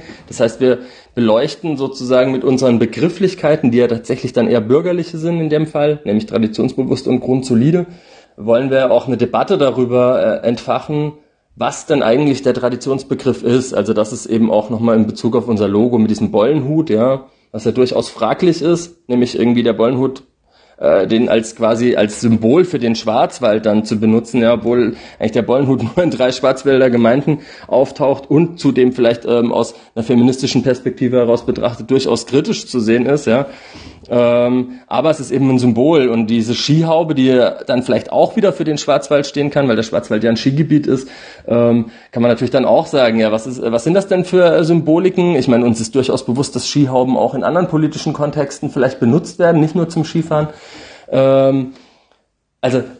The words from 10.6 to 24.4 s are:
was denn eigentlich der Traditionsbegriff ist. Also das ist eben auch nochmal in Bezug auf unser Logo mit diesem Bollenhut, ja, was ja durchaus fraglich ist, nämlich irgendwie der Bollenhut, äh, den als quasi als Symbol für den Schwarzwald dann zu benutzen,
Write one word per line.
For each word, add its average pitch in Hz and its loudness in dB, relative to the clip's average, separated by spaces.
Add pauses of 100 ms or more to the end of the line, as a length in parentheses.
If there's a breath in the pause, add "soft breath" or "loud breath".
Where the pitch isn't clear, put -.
was 135 -6
denn 143 0
eigentlich 131 2
der 127 0
Traditionsbegriff 127 -4
ist. 123 0
Also 104 0
das 107 -2
ist 117 -12
eben 110 0
auch 107 0
nochmal 113 0
in 110 2
Bezug 110 -4
auf 120 0
unser 104 0
Logo 113 2
mit 107 2
diesem 104 -2
Bollenhut, 147 0
ja, 127 0 (240 loud breath)
was 107 -10
ja 117 0
durchaus 123 0
fraglich 147 0
ist, 165 -4
nämlich 123 0
irgendwie 120 2
der 117 2
Bollenhut, 127 -2 (540 soft breath)
äh, 87 2
den 113 2
als 110 0
quasi 117 0
als 104 0
Symbol 117 4
für 147 -4
den 117 0
Schwarzwald 110 0
dann 107 2
zu 110 -2
benutzen, 113 0